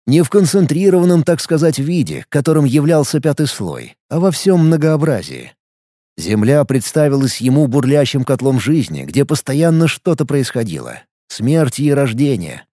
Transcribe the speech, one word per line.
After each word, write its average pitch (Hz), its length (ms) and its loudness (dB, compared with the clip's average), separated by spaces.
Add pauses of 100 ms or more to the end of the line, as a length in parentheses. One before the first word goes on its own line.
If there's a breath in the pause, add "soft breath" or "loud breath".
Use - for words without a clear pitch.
Не 147 160 4
в 143 80 0
концентрированном, 180 920 2
так 170 180 0
сказать, 160 380 0
виде, 151 500 -2
которым 156 380 0
являлся 156 540 2
пятый 147 260 -2
слой, 67 500 -10 (140)
а 160 100 -2
во 190 100 2
всем 175 360 2
многообразии. 147 840 -2 (680)
Земля 107 460 2
представилась 135 760 0
ему 131 280 2
бурлящим 135 580 0
котлом 131 360 0
жизни, 127 440 -2
где 135 200 0
постоянно 160 640 0
что-то 156 380 -2
происходило. 107 720 -4 (280)
Смерть 139 520 0
и 147 120 2
рождение, 123 800 -2